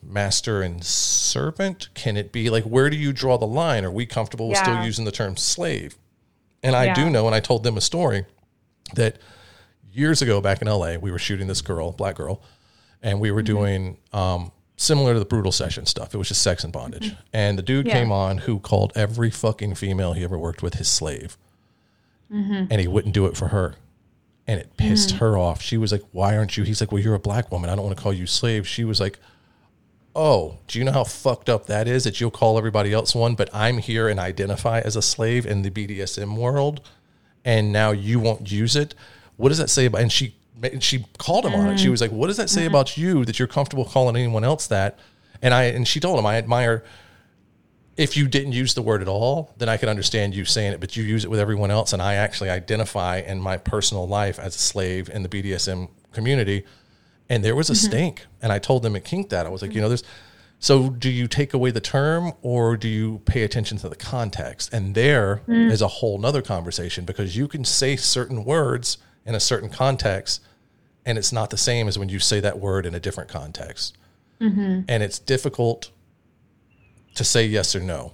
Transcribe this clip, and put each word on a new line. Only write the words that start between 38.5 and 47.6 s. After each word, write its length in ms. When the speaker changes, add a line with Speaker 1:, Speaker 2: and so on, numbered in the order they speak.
Speaker 1:
use 240
it? 180
What 120
does 100
that 100
say 180
about," 160
and 100
she, 240
and 180
she 260
called 260
him 100
on 120
it. 120
She 80
Speaker 2:
Mm-hmm. 40
Speaker 1:
was 100
like, 120
"What 160
does 80
that 120
say 120
Speaker 2:
Mm-hmm. 80
Speaker 1:
about 280
you 280
that 160
you're 80
comfortable 360
calling 300
anyone 300
else 240
that?" 280
And 100
I, 120
and 240
she 100
told 220
him, 40
"I 120
admire, 480